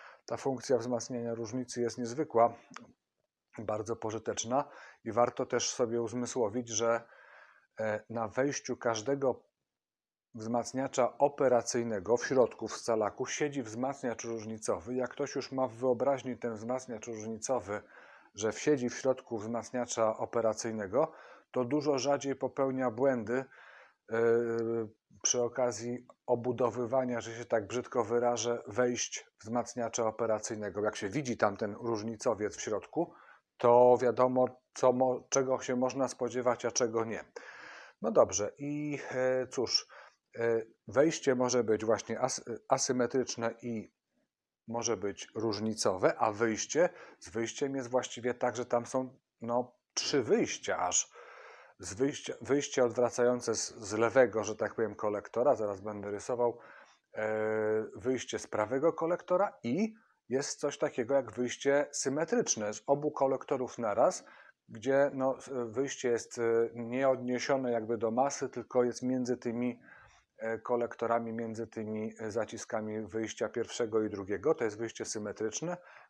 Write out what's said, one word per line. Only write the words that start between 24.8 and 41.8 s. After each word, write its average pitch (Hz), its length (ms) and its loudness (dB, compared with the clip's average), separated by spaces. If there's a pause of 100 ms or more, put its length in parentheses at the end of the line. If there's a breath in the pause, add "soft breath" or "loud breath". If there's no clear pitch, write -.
przy 123 200 2
okazji 120 640 -2 (200)
obudowywania, 123 920 0
że 113 140 -8
się 120 100 -8
tak 113 220 2
brzydko 120 380 -2
wyrażę, 120 640 2
wejść 123 600 -2 (140)
wzmacniacza 117 680 -2
operacyjnego. 107 760 -2
Jak 104 120 0
się 104 120 -4
widzi 123 280 -2
tam 101 200 2
ten 104 180 -4
różnicowiec 110 840 -2
w - 40 -12
środku, 110 520 -4 (440 loud breath)
to 123 440 10
wiadomo, 127 460 4 (280)
co 127 180 6
mo-, 127 360 2
czego 131 320 2
się 127 160 -2
można 127 320 0
spodziewać, 127 560 0
a 117 60 2
czego 113 340 2
nie. 101 200 -6 (800 loud breath)
No 220 80 0
dobrze, 117 480 2
i, 147 400 -4 (120)
e, 127 360 0
cóż, - 420 -2 (500 loud breath)
e, 117 240 2 (260)
wejście 139 460 2
może 123 300 2
być 107 200 2